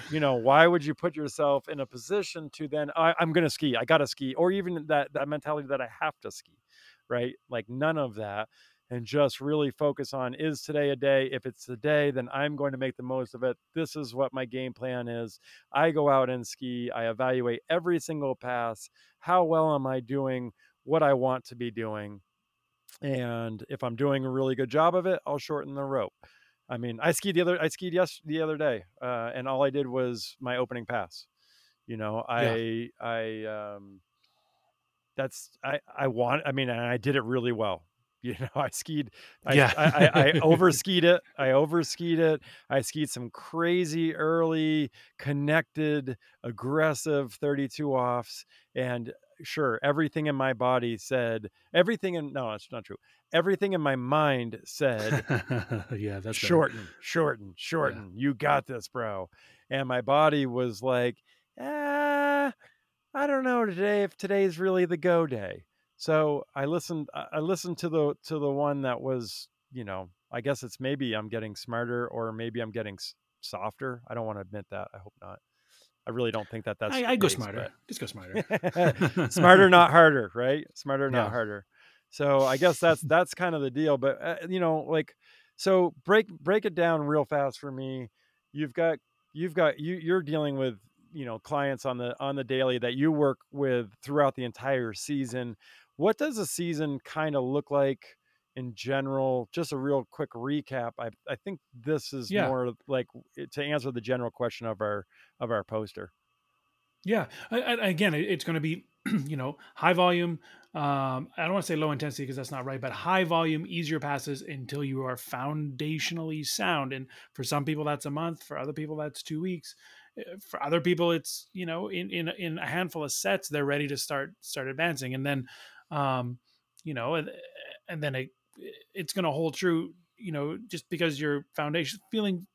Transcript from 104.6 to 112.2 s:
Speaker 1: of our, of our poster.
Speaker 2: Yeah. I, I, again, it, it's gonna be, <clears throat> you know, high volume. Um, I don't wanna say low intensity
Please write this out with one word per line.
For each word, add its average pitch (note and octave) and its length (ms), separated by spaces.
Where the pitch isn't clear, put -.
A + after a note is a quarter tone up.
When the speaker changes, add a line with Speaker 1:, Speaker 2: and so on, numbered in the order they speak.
Speaker 1:
of G#2 120
our, G#2 260
of A#2+ 100
our G#2+ 140
poster. G2+ 480
Speaker 2:
Yeah. F#3+ 220
I, A#3+ 120
I, A#3 260
again, F3+ 260
it, D#3+ 140
it's F3+ 160
gonna E3 160
be, D#3+ 260
<clears throat> D#3+ 200
you D3+ 100
know, C3 200
high E3+ 180
volume. F3 460
Um, C#3 600
I E3+ 80
don't F3 80
wanna G3 100
say E3+ 120
low D#3 160
intensity C#3+ 360